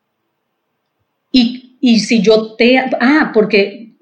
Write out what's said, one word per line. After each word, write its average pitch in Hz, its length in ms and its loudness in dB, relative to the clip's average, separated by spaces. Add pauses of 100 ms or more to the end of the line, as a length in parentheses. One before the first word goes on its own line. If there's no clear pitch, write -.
(1300)
Y, - 480 -2
y 233 200 2
si 226 220 -2
yo 220 340 0
te... 247 220 2
Ah, 254 560 -2
porque... 202 680 -2